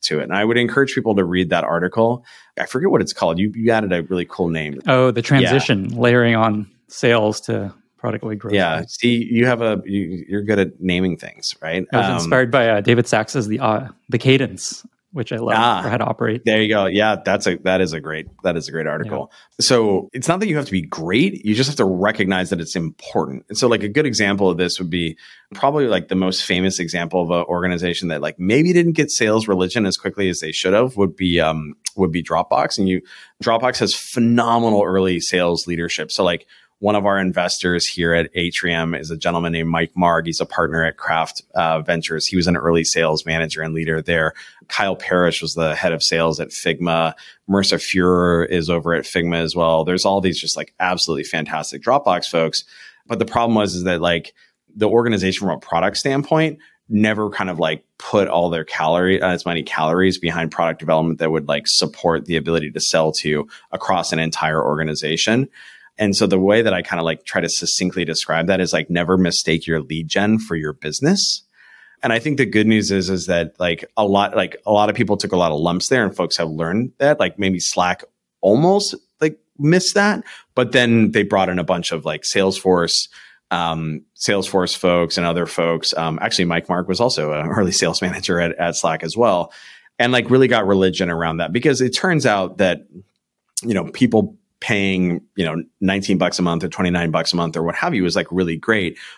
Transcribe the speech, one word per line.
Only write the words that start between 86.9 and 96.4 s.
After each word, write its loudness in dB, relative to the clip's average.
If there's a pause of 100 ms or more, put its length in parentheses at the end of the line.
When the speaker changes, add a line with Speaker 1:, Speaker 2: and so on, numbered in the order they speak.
Speaker 1:
also 0
an -4
early 0
sales 0
manager -2
at, -2
at -2
Slack -2
as -8
well. 2 (440)
And, 2
like, 0
really 6
got 4
religion 2
around -2
that, -4
because 2
it 0
turns 0
out 2
that, 0 (800)
you -2
know, 0
people 2 (260)
paying, 0 (140)
you 0
know, -4 (180)
nineteen 0
bucks 0
a -2